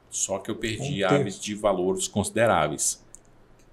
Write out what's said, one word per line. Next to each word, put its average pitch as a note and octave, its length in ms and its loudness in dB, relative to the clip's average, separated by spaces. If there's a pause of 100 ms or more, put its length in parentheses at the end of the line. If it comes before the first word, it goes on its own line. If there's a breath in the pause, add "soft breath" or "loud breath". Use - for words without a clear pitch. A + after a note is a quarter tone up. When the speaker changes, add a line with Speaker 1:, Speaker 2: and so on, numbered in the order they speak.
(100)
Speaker 1:
Só - 280 -4
que - 120 -8
eu G#2+ 60 -6
perdi A2 480 -4
Speaker 2:
Um F#2 40 4
terço. F#2 60 6
Speaker 1:
aves C3+ 260 0
de G#2 140 -6
valores F#2+ 540 0
consideráveis. F#2+ 960 0 (680)